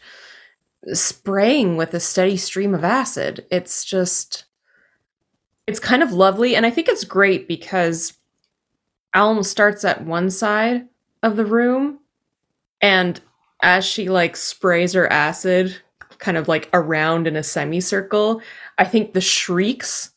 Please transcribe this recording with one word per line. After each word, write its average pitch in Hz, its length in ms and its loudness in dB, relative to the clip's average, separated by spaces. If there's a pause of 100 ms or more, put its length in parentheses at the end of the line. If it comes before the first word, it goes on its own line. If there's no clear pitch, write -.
(920)
spraying 196 840 2
with 165 160 -2
a 170 60 -4
steady 190 380 0
stream 196 380 -2
of 151 80 -2
acid. - 640 -2
It's - 340 -4
just, - 600 -4 (1200)
it's 208 140 -6
kind 247 240 2
of 247 80 0
lovely. 190 440 2
And 226 100 2
I 233 40 2
think 330 180 -2
it's - 160 0
great 190 440 2
because 170 640 -2 (1000)
Alan 208 280 4
starts 208 400 0
at 170 220 -2
one 175 240 -2
side 220 580 -2 (360)
of 220 140 0
the 220 80 0
room, 247 540 0 (800)
and 185 380 2 (440)
as 185 220 4
she, 190 240 -4
like, 175 260 2
sprays 175 580 0
her 180 180 2
acid 180 680 0 (420)
kind 175 180 -2
of, 156 120 -4
like, 156 240 -2
around 160 540 0
in 156 100 -2
a 151 60 -2
semicircle, 196 1000 -2 (360)
I 214 60 4
think 220 300 0
the 185 80 0
shrieks - 960 -2